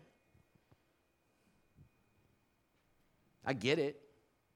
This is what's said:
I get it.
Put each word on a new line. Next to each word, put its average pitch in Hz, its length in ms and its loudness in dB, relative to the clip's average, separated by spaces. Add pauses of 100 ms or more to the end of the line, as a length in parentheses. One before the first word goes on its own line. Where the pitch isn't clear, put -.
(3500)
I 135 80 0
get 131 260 2
it. 143 220 -2 (560)